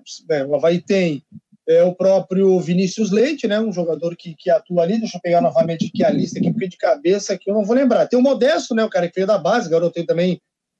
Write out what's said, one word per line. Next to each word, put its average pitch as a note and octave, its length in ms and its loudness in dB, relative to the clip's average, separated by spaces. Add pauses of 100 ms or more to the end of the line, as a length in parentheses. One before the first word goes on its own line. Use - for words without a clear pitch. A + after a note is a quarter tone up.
(300)
né, C#3+ 160 -2
o C#3+ 100 -2
Avaí E3 260 0
tem, F3 420 -2 (440)
é, E3 160 4
o F3+ 100 2
próprio F#3 680 2
Vinícius F3+ 520 0
Leite, B3 360 0
né? G#3 120 0
Um A3 140 -2
jogador E3+ 420 -4
que, E3+ 200 -16
que - 140 -4
atua E3+ 340 0
ali. G3+ 160 0
Deixa A3 180 -6
eu - 40 -12
pegar E3+ 200 2
novamente E3 460 0
aqui - 160 -4
a E3 60 2
lista - 300 -2
aqui, - 120 0
porque - 160 -4
de F3+ 100 -14
cabeça F3+ 560 0
aqui F#3+ 160 -6
eu G3+ 60 -2
não G#3+ 100 0
vou A3 100 0
lembrar. B3 320 2
Tem A#3+ 100 0
o B3+ 60 2
Modesto, C4+ 500 0
né? A3 100 0
O G#3+ 60 -2
cara F3 180 -2
que - 80 -16
veio F#3+ 120 -2
da G#3 100 2
base, F#3 320 -2
garoto E3 300 0
aí E3 60 -6
também, E3+ 340 -2 (400)